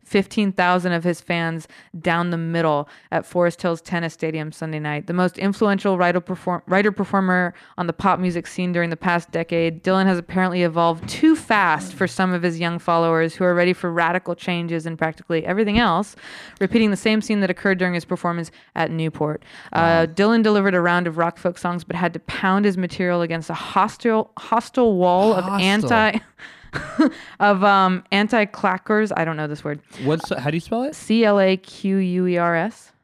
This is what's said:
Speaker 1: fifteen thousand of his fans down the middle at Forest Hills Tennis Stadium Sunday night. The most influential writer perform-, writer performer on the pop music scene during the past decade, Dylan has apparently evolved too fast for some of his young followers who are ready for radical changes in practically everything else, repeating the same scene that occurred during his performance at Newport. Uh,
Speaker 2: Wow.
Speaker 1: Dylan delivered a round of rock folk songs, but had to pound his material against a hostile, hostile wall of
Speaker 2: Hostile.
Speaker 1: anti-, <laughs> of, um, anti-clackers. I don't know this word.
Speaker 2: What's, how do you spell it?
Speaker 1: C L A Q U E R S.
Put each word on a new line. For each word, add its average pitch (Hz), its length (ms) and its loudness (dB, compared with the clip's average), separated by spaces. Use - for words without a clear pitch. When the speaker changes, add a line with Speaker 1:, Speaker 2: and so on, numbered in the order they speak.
Speaker 1:
fifteen 196 460 0
thousand 180 400 0
of 165 120 -2
his 175 180 -2
fans 165 460 -4
down 170 300 0
the 170 80 -2
middle 165 500 0
at - 140 -2
Forest 175 380 0
Hills 170 180 -2
Tennis 170 320 -4
Stadium 156 380 -6
Sunday 160 280 -8
night. 151 280 -6
The 175 60 -4
most 180 260 0
influential 196 580 0
writer 175 220 2
perform-, 175 480 -6
writer 196 240 2
performer 185 640 0
on 175 80 -2
the 165 60 -4
pop 185 260 0
music 175 260 -2
scene 180 260 -4
during 170 200 0
the 165 60 -4
past 175 340 -2
decade, 165 520 -2
Dylan 190 220 2
has 185 140 2
apparently 180 420 -2
evolved 170 480 0
too 311 260 4
fast 190 580 0
for 185 140 -2
some 185 240 0
of 170 120 -2
his 170 160 -2
young 170 180 -2
followers 165 580 2
who - 80 -2
are 180 120 4
ready 180 180 2
for 175 180 -4
radical 170 440 -2
changes 170 500 -4
in 165 120 -8
practically 160 500 -4
everything 208 320 0
else, 202 360 0
repeating 214 320 2
the 185 60 -2
same 220 240 0
scene 214 180 -2
that 190 100 0
occurred 185 300 -2
during 180 160 0
his 165 100 -6
performance 170 460 -4
at 165 160 -2
Newport. 160 500 -4
Uh, - 60 0
Speaker 2:
Wow. 165 340 4
Speaker 1:
Dylan 214 300 2
delivered 202 320 4
a 175 60 4
round 175 260 2
of 160 100 -6
rock 170 220 -2
folk 175 180 -4
songs, 175 260 -4
but - 120 -8
had 170 180 -2
to 165 80 -10
pound 196 440 0
his 190 120 2
material 175 460 -2
against 165 260 -6
a 165 60 -6
hostile, 220 840 0
hostile 233 580 0
wall 180 380 4
of 185 120 0
Speaker 2:
Hostile. 196 460 0
Speaker 1:
anti-, 220 280 2
<laughs> - 680 -2
of, 196 240 4
um, 190 480 4
anti-clackers. 208 1040 0
I 165 100 0
don't 160 120 -4
know 151 100 -4
this 147 160 -8
word. 151 160 -6
Speaker 2:
What's, 156 260 0
how 143 220 -2
do 160 60 -2
you 170 40 -2
spell 233 220 -4
it? 294 120 -6
Speaker 1:
C 226 300 2
L 202 140 4
A 190 180 4
Q 190 400 -4
U 180 300 0
E 175 100 0
R 170 180 0
S. 185 360 -6